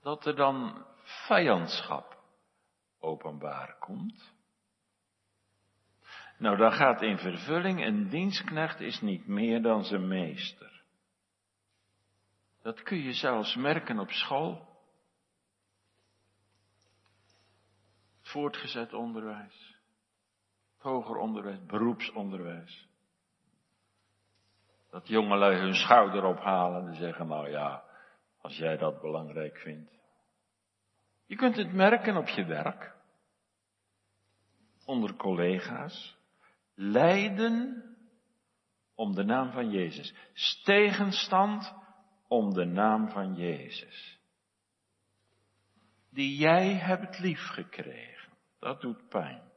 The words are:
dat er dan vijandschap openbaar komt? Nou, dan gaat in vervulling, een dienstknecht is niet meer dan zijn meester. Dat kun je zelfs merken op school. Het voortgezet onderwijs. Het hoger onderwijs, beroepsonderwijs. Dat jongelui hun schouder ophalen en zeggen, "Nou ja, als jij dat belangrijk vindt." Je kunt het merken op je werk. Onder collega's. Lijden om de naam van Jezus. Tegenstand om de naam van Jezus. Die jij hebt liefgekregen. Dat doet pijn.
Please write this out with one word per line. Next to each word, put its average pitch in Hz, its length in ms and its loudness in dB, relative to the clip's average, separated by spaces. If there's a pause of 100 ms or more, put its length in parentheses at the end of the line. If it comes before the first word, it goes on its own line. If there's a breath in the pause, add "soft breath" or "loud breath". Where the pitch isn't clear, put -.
dat 151 240 -6
er 151 100 0
dan 135 500 2 (180)
vijandschap - 1120 0 (800)
openbaar 76 800 -8
komt? - 540 -12 (2000 loud breath)
Nou, 104 200 2
dan 110 140 8
gaat 127 300 4
in 107 160 0
vervulling, 156 680 -2
een 104 240 0
dienstknecht 160 680 -2
is 110 220 -8
niet 98 260 -4
meer 113 340 0
dan 110 220 4
zijn 95 240 -2
meester. - 600 -6 (1900)
Dat 113 200 -8
kun 180 200 -4
je 131 120 -4
zelfs 117 420 0
merken 135 440 0
op 95 120 -6
school. 160 560 -4 (3500)
Het - 120 -20
voortgezet 143 640 -6
onderwijs. 110 840 -10 (960)
Het - 80 -20
hoger 120 360 -4
onderwijs, 101 480 -6
beroepsonderwijs. 95 1200 -4 (2000)
Dat - 180 -16
jongelui 101 500 6
hun 95 180 2
schouder 101 480 8
ophalen 90 640 2
en 85 80 -12
zeggen, 85 320 -8
"Nou 76 220 -6
ja, 73 340 -4 (580 loud breath)
als - 160 -14
jij 80 200 -2
dat 78 240 -2
belangrijk 78 560 -6
vindt." 78 420 -16 (1300)
Je - 100 -14
kunt 247 200 2
het 180 180 -4
merken 214 440 6
op 156 100 -2
je 190 180 -4
werk. 160 500 -6 (1900)
Onder 113 300 -2
collega's. 92 1040 -2 (580 soft breath)
Lijden 202 1080 2 (1120)
om 101 200 -2
de 98 80 0
naam 127 280 0
van 123 200 -4
Jezus. 85 420 -4 (500 loud breath)
Tegenstand 202 1080 2 (560)
om 107 240 4
de 90 120 2
naam 107 440 2
van 95 260 -4
Jezus. - 840 -8 (1900)
Die 139 280 -2
jij 170 360 6
hebt 185 460 -2
liefgekregen. - 1120 -8 (260)
Dat 135 220 -8
doet 120 280 -8
pijn. 76 320 -6 (160)